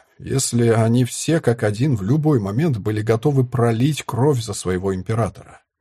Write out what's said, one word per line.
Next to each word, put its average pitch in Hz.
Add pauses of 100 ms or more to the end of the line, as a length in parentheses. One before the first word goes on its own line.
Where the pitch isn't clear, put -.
(200)
если 120
они 113
все 151
как 120
один 113
в 98
любой 143
момент 117
были 107
готовы 123
пролить 120
кровь 123
за 104
своего 92
императора? 98 (200)